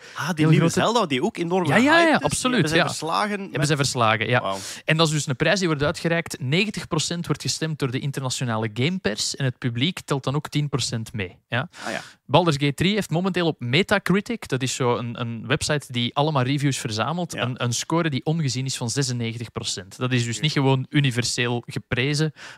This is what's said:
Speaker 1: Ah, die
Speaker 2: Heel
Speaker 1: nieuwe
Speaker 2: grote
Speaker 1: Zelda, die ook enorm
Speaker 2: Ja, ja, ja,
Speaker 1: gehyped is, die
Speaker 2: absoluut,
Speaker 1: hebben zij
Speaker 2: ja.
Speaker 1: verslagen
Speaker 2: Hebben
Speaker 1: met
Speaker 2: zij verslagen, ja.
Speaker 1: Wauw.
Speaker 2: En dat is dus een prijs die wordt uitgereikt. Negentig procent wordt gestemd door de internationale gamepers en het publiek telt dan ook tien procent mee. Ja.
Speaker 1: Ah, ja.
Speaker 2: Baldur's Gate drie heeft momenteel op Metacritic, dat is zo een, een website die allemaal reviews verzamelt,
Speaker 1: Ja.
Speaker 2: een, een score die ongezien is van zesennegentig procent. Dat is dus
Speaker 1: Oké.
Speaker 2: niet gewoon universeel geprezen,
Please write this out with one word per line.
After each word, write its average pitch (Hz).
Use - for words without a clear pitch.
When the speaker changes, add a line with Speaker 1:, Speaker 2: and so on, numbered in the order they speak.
Speaker 1:
Ah, 143
die 170
Speaker 2:
Heel 156
Speaker 1:
nieuwe 156
Speaker 2:
grote -
Speaker 1:
Zelda, 214
die 135
ook 220
enorm 175
Speaker 2:
Ja, 143
ja, 220
ja, 285
Speaker 1:
gehyped 330
is, 220
die 269
Speaker 2:
absoluut, 254
Speaker 1:
hebben 170
zij 160
Speaker 2:
ja. 165
Speaker 1:
verslagen 190
Speaker 2:
Hebben 190
Speaker 1:
met 147
Speaker 2:
zij 151
verslagen, 113
ja. 123
Speaker 1:
Wauw. 98
Speaker 2:
En 156
dat 160
is 156
dus 147
een 139
prijs 160
die 180
wordt 151
uitgereikt. 165
Negentig 170
procent 170
wordt -
gestemd 160
door 127
de 127
internationale 123
gamepers 185
en 139
het 123
publiek 127
telt 143
dan 135
ook 151
tien 147
procent 117
mee. 95
Ja. -
Speaker 1:
Ah, 113
ja. -
Speaker 2:
Baldur's 160
Gate 143
drie 190
heeft 208
momenteel 175
op 151
Metacritic, 180
dat 127
is 127
zo 120
een, 117
een 117
website 143
die 120
allemaal 147
reviews 139
verzamelt, 131
Speaker 1:
Ja. 107
Speaker 2:
een, 123
een 123
score 165
die 147
ongezien 139
is 131
van 120
zesennegentig 117
procent. -
Dat 127
is 123
dus 117
Speaker 1:
Oké. -
Speaker 2:
niet 151
gewoon 135
universeel 123
geprezen, 147